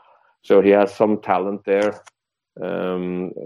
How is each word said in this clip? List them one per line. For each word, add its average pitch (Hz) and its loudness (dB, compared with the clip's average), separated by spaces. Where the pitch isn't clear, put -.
So 98 4
he 98 4
has 101 4
some 107 0
talent 98 -4
there. 104 -2
Um, 90 -6